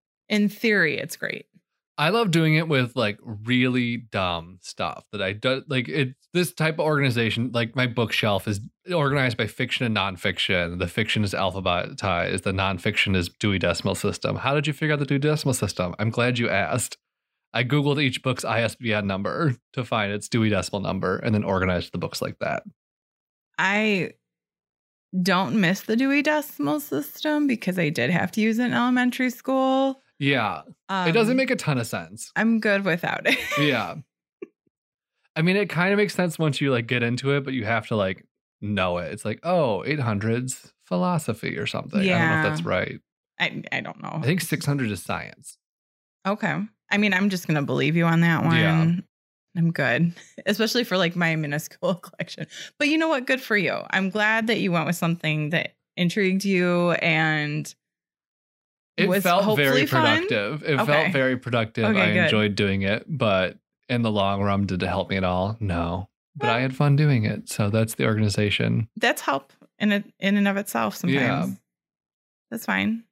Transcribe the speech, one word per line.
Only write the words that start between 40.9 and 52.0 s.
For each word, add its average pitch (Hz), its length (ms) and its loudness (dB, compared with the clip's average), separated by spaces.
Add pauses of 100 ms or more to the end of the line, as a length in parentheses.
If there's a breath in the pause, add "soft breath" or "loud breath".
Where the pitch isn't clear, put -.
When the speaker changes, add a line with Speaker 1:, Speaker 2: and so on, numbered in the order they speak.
Speaker 2:
or - 80 -4
something." - 340 -4
I 196 60 2
don't 180 140 2 (100)
know 160 80 2
if 156 60 0
that's 151 180 -2
Speaker 1:
Yeah. 170 80 -4
Speaker 2:
right. 92 300 -2 (400)
Speaker 1:
I, - 320 -4
I 127 100 -4
don't 90 200 -12
know. - 120 -10
Speaker 2:
I 156 80 -6
think 160 200 0
six - 240 -4
hundred 135 260 0
is 92 100 -6
science. 69 560 -10 (680)
Speaker 1:
Okay. 196 360 -2 (300)
I 202 80 2
mean, 208 140 2
I'm 190 160 2
just 185 180 -4
gonna 151 160 2
believe 139 340 0
you 170 80 4
on 165 160 4
that 170 240 4
one. 165 120 4
Speaker 2:
Yeah. 160 340 4 (680)
Speaker 1:
I'm 165 140 2
good, 147 420 2 (160)
<laughs> - 160 -14
especially 220 380 0
for, 185 140 -2
like, 175 180 0
my 165 200 0
minuscule 156 600 -4
<laughs> - 0 -
collection. - 500 -12 (320 loud breath)